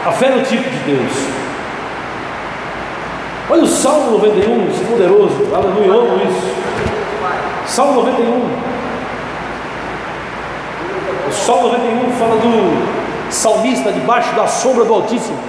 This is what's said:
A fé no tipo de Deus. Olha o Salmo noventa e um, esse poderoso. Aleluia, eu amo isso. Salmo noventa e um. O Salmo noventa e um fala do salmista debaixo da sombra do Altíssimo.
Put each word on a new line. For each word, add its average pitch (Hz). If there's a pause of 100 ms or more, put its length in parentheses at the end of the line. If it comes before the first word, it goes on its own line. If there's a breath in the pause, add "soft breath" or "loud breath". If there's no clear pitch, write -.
A 175
fé 262
no 240
tipo -
de 147
Deus. 135 (2500)
Olha 330
o 226
Salmo 269
noventa 208
e 202
um, 220
esse -
poderoso. 190
Aleluia, 196
eu 214
amo 190
isso. 185 (1120)
Salmo 277
noventa 240
e 233
um. 233 (2750)
O -
Salmo 240
noventa 240
e 226
um 254
fala 226
do 190
salmista 220
debaixo -
da 208
sombra 240
do 208
Altíssimo. 185 (100)